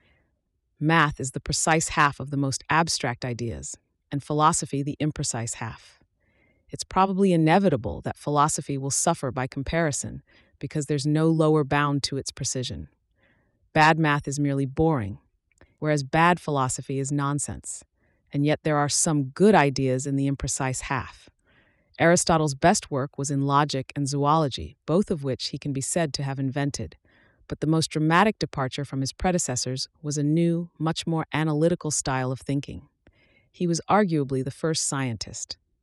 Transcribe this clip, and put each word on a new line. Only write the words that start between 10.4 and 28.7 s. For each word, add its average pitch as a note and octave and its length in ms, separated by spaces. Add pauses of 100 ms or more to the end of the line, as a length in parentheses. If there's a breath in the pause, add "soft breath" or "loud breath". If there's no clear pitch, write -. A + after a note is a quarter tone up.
because C#3+ 260
there's D3 220
no D#3 220
lower D#3 340
bound C#3+ 400
to - 140
its - 140
precision. A#2 580 (840)
Bad D#3 240
math D3 300
is C#3+ 120
merely C#3 260
boring, C3+ 520 (600 soft breath)
whereas D3+ 240
bad E3+ 360
philosophy C3+ 600
is C#3 120
nonsense. C#3 720 (500)
And C#3+ 120
yet D3+ 180
there D3+ 140
are D3 120
some C#3+ 400
good G3 260
ideas C3+ 500
in C#3 120
the C#3 120
imprecise C3+ 520
half. - 480 (680 soft breath)
Aristotle's D#3+ 580
best - 360
work C#3+ 260
was C#3+ 140
in C#3 160
logic C#3+ 480
and C#3+ 120
zoology, C#3+ 680 (100)
both F3 240
of D3+ 140
which C3 240
he D3+ 100
can D3 140
be C3+ 100
said D#3+ 320
to C#3+ 100
have C#3 140
invented. C#3 600 (500 soft breath)
But - 140
the D3 60
most D#3+ 220
dramatic E3+ 480
departure C#3+ 460